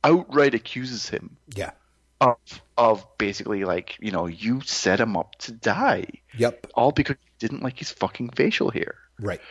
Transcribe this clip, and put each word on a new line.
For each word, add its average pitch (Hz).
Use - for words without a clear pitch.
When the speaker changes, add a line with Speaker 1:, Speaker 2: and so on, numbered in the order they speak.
Speaker 1:
outright 147
accuses 123
him -
Speaker 2:
Yeah. 98
Speaker 1:
of, 127
of 113
basically, 104
like, 90
you 107
know, 87
you 104
set 101
him 113
up -
to -
die. 117
Speaker 2:
Yep. 117
Speaker 1:
All 123
because 147
you -
didn't 139
like -
his -
fucking -
facial -
hair. -
Speaker 2:
Right. 95